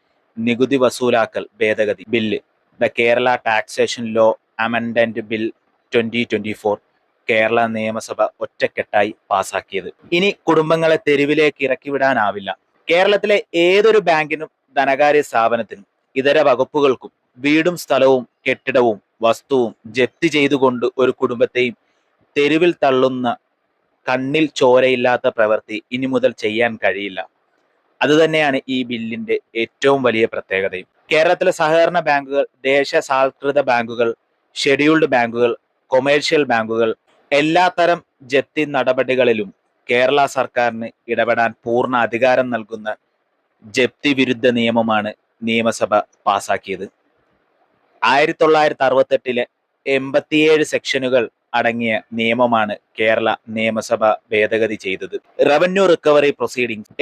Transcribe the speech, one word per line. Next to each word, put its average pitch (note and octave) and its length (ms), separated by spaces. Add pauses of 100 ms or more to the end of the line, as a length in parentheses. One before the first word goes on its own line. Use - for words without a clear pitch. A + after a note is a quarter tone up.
(460)
നികുതി A#2+ 380
വസൂലാക്കൽ A#2 640 (140)
ഭേദഗതി G#2+ 540
ബില്ല്, A2 240 (440)
the A#2 160
Kerala A#2+ 360 (120)
Taxation A2+ 600 (100)
Law A2 160 (340)
Amendment A#2 640
Bill A2 160 (460)
twenty A#2 400
twenty-four, G#2 440 (540)
കേരള A2+ 360 (120)
നിയമസഭ A2 420 (240)
ഒറ്റക്കെട്ടായി G#2+ 680 (160)
പാസാക്കിയത്. F#2+ 600 (280)
ഇനി G3 120 (200)
കുടുംബങ്ങളെ D#3+ 480 (100)
തെരുവിലേക്ക് D3 600
ഇറക്കിവിടാനാവില്ല. A#2+ 880 (320)
കേരളത്തിലെ G3+ 500 (280)
ഏതൊരു G#3 420
ബാങ്കിനും D#3 420 (240)
ധനകാര്യ C#3 540
സ്ഥാപനത്തിനും A2+ 580 (280)
ഇതര C#3 220 (120)
വകുപ്പുകൾക്കും C3 600 (320)
വീടും D#3+ 380
സ്ഥലവും C3 400 (240)
കെട്ടിടവും B2 500 (280)
വസ്തുവും A2+ 460 (260)
ജപ്തി B2+ 380
ചെയ്തുകൊണ്ട് C3+ 500 (180)
ഒരു B2+ 180
കുടുംബത്തെയും B2 540 (640)
തെരുവിൽ D#3+ 360 (100)
തള്ളുന്ന C3 460 (800)
കണ്ണിൽ C3+ 380 (140)
ചോരയില്ലാത്ത B2+ 680 (100)
പ്രവൃത്തി G#2+ 420 (180)
ഇനി C3 180
മുതൽ B2 180 (100)
ചെയ്യാൻ A2 400
കഴിയില്ല. F#2+ 380 (840)
അതുതന്നെയാണ് D#3 580 (160)
ഈ - 20 (120)
ബില്ലിന്റെ A2+ 460 (260)
ഏറ്റവും C#3 460
വലിയ A2+ 240
പ്രത്യേകതയും. F#2+ 560 (240)
കേരളത്തിലെ F3 480
സഹകരണ E3 380 (100)
ബാങ്കുകൾ, C#3 380 (240)
ദേശസാൽകൃത C#3 880 (120)
ബാങ്കുകൾ, A#2 420 (480)
ഷെഡ്യൂൾഡ് D3 540
ബാങ്കുകൾ, A#2+ 360 (420)
കൊമേഴ്ഷ്യൽ C#3+ 500 (100)
ബാങ്കുകൾ, A2+ 380 (480)
എല്ലാത്തരം F3 600 (220)
ജപ്തി C3+ 420 (120)
നടപടികളിലും B2+ 760 (400)
കേരള C3 360 (120)
സർക്കാരിന് A#2 520 (220)
ഇടപെടാൻ A2+ 400 (120)
പൂർണ്ണ B2 320 (120)
അധികാരം B2+ 480
നൽകുന്ന G#2+ 340 (840)
ജപ്തി B2+ 420
വിരുദ്ധ B2+ 300 (100)
നിയമമാണ് A2+ 540 (300)
നിയമസഭ A2+ 520 (320)
പാസാക്കിയത്. G2 640 (1200)
ആയിരത്തി D3+ 320
തൊള്ളായിരത്തി D#3 440
അറുപത്തെട്ടിലെ C3 560 (520)
എൺപത്തിയേഴ് D3+ 760
സെക്ഷനുകൾ C3 520 (360)
അടങ്ങിയ A#2 340 (260)
നിയമമാണ് A2+ 560 (240)
കേരള A2 300 (280)
നിയമസഭ A2 440 (300)
ഭേദഗതി G#2+ 540
ചെയ്തത്. F#2+ 300 (360)
റവന്യൂ F3+ 400
റിക്കവറി D3 480
പ്രൊസീഡിംഗ്സ്, A#2 520 (120)